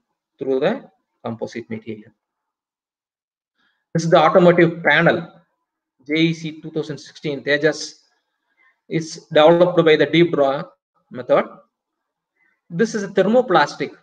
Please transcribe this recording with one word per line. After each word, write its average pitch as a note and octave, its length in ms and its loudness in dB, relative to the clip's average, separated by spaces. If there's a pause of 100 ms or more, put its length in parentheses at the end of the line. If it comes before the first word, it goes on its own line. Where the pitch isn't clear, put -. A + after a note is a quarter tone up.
(420)
through C3 180 -2
the E3 140 0 (500)
composite A2+ 460 -12
material. A2 420 -14 (1800)
This E3 120 -4
is E3 40 -4
the F3+ 80 6
automotive E3+ 680 4
panel, D3 340 2 (880)
J D3 80 -6
E E3 180 0
C D#3+ 280 -12
two D#3 100 -16
thousand D3+ 260 -8
sixteen - 460 -12
Tejas. D3 380 -2 (1080)
It's - 380 -8
developed E3 580 4
by D3+ 100 4
the C#3+ 120 0
de D#3+ 160 2
Broglie C#3+ 440 -2 (440)
method. C3+ 340 -2 (1200)
This G#3+ 260 -2
is G#3 80 -6
a G3 60 -10
thermoplastic. F#3 840 0 (120)